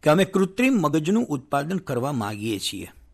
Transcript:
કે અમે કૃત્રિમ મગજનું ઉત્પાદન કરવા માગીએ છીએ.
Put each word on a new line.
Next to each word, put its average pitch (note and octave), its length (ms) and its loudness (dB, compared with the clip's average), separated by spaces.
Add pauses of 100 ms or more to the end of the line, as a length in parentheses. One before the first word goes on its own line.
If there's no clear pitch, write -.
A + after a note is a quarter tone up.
કે D3+ 80 4
અમે F3 140 6
કૃત્રિમ G3 480 2
મગજનું E3+ 540 2
ઉત્પાદન D3 520 -4
કરવા C3 340 -4
માગીએ G#2+ 460 -4
છીએ. F2+ 340 -8 (220)